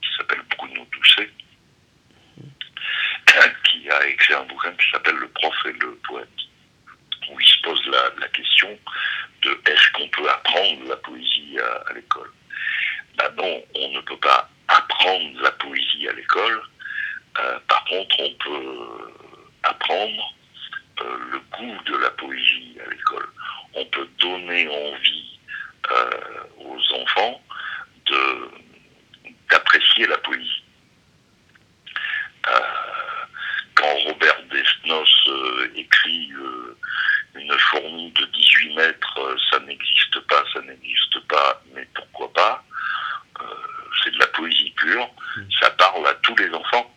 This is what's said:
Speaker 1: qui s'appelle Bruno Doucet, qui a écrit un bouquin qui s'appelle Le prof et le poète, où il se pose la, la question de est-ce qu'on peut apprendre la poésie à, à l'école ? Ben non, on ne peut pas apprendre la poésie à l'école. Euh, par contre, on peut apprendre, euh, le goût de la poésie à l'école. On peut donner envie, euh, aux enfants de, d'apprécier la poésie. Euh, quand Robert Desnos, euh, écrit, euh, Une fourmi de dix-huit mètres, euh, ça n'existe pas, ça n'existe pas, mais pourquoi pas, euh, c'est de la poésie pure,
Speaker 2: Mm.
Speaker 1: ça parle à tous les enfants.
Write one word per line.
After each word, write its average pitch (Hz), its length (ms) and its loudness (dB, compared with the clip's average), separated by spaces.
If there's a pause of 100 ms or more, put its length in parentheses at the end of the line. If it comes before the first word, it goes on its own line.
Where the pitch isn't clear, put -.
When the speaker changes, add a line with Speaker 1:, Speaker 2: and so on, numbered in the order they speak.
Speaker 1:
qui - 140 -2
s'appelle - 240 -4 (140)
Bruno - 380 -10
Doucet, - 360 6 (2250)
qui - 260 2
a 71 180 4
écrit 71 260 4
un 69 100 0
bouquin 69 300 -6
qui - 180 2
s'appelle 80 240 2
Le 65 140 -4
prof - 240 -2 (120)
et 65 80 -4
le 62 340 -4
poète, 62 200 -10 (1000)
où 69 100 -14
il - 60 2
se - 160 4
pose 80 260 -2
la, 64 220 2 (100)
la - 100 -4
question - 480 2 (680)
de 69 240 -2
est-ce 76 240 6
qu'on 73 180 -6
peut 73 200 -2
apprendre 69 580 0
la 65 100 -4
poésie 65 640 -4
à, 60 280 -4
à - 40 -8
l'école ? 60 380 -4 (840)
Ben - 200 2
non, 80 260 -4 (120)
on 69 160 -4
ne 69 100 -8
peut 69 160 -10
pas 65 320 4 (180)
apprendre 78 760 2
la 69 100 2
poésie 69 560 -4
à 58 60 -4
l'école. 110 480 0 (800)
Euh, 62 280 -2
par - 180 4
contre, 92 340 0
on 71 160 -4
peut 60 760 -10 (520)
apprendre, 104 680 -2 (680)
euh, 62 160 -6 (140)
le 67 80 -6 (180)
goût 107 280 -12
de 73 120 -2
la 64 140 2
poésie - 760 -2
à - 40 -12
l'école. - 380 -4 (460)
On 73 120 -6
peut 69 220 -6 (120)
donner 87 500 -4
envie, 73 680 -4 (520)
euh, 60 180 2 (500)
aux 65 340 -2
enfants 80 480 0 (680)
de, 67 420 0 (1000)
d'apprécier - 560 4
la 80 120 0
poésie. 64 440 -6 (1800)
Euh, 62 120 4 (1120)
quand 73 200 4 (120)
Robert - 360 2 (100)
Desnos, 78 560 2 (200)
euh, 64 480 0
écrit, 82 580 0
euh, 64 440 -12 (600)
Une 71 220 -6
fourmi 82 520 0
de - 160 0
dix-huit - 480 4
mètres, 80 440 0
euh, 67 160 -2 (160)
ça 71 80 4
n'existe - 580 0 (120)
pas, 73 120 6 (120)
ça 69 80 -4
n'existe - 680 -2
pas, 69 340 2 (120)
mais 67 200 -12
pourquoi - 380 -10
pas, 104 320 2 (760)
euh, - 20 -10 (580)
c'est - 100 0
de - 80 -4
la - 80 0
poésie - 500 -2
pure, 95 320 0 (260)
Speaker 2:
Mm. 104 60 -8 (180)
Speaker 1:
ça - 120 6
parle 90 360 4
à 71 60 4
tous - 240 0
les 95 160 2
enfants. 98 440 0